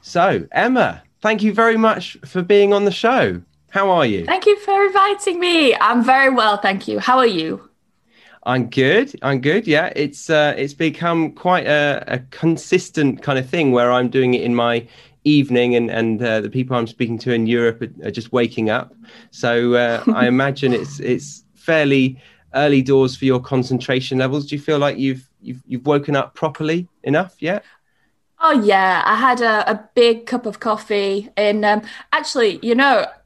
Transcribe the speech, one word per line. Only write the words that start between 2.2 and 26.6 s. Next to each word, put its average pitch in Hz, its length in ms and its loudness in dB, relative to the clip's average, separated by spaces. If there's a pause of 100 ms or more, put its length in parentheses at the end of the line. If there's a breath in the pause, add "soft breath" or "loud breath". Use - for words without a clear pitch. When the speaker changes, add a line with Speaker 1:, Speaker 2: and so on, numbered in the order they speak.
Speaker 1:
for - 180 -6
being 202 300 4
on 202 140 2
the 196 60 2
show. 151 500 0 (280)
How 196 200 -2
are 170 160 4
you? 95 180 -2
Speaker 2:
Thank 370 220 -2
you 415 160 4
for 392 240 2
inviting 392 560 0
me. 330 340 2
I'm 233 300 2
very 262 240 4
well, 220 260 2
thank 196 320 -4
you. 214 120 -4
How 247 180 2
are 254 100 4
you? 180 420 -4 (760 soft breath)
Speaker 1:
I'm 127 260 -2
good. 170 520 2
I'm 135 200 -2
good. 139 260 0
Yeah, 156 260 0
it's, - 360 -6
uh, 151 260 2
it's 143 180 -6
become 165 600 -2
quite 180 340 -2
a, 147 400 0
a - 120 -4 (120)
consistent 160 920 -2
kind 135 140 -2
of 131 120 -6
thing 151 240 0
where 123 180 4
I'm 127 160 0
doing 123 280 2
it - 80 -2
in 120 120 0
my 117 320 -2 (380 soft breath)
evening, 123 500 2
and, 117 160 0
and, 113 320 -2
uh, 110 160 0
the 107 100 -6
people 127 280 -4
I'm 117 100 -2
speaking 117 300 -6
to 120 160 -4
in 113 120 0
Europe 117 360 0
are, 90 260 -12
are 104 40 -8
just 113 200 -10
waking 117 380 -2
up. - 260 -4 (360 loud breath)
So, 120 420 0
uh, 120 340 0
Speaker 2:
<laughs> 226 80 2
Speaker 1:
I 123 120 2
imagine 135 440 0
it's, - 300 -6
it's - 420 -6 (120)
fairly 139 680 0 (320 soft breath)
early 139 280 2
doors 131 360 2
for - 80 -6
your 127 160 2
concentration 131 760 -4
levels. 131 280 -2
Do 147 100 -10
you 143 60 -8
feel 147 180 -2
like 143 180 0
you've, 131 320 -6 (120)
you've, 127 260 -14
you've 123 180 -8
woken 147 300 0
up - 200 -4
properly 160 520 -4 (160)